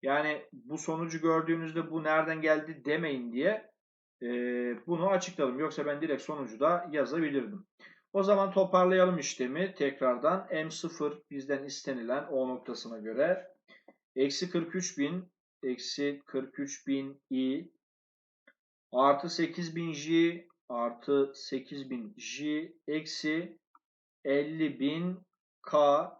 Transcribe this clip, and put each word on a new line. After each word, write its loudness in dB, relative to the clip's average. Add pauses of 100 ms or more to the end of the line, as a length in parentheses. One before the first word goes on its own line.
Yani 2 (100)
bu -10
sonucu -4
gördüğünüzde 0
bu -4
nereden 2
geldi 0
demeyin -2
diye, 0 (520)
e, -6 (580)
bunu 0
açıkladım. 0
Yoksa -2
ben -2
direkt -2
sonucu -8
da 2
yazabilirdim. -2 (460)
O 2
zaman 4
toparlayalım 6
işlemi -2
tekrardan. 2
M -2
sıfır -4
bizden -4
istenilen -4
O 0
noktasına -8
göre 0 (680)
eksi 0
kırk -2
üç -4
bin, -2 (300)
eksi -2
kırk -6
üç -8
bin -4
i 0 (1200)
artı 4
sekiz -2
bin -2
j 2 (220)
artı 0
sekiz -8
bin -8
j -6 (140)
eksi -4 (680)
elli 0
bin 0 (420)
k 6 (140)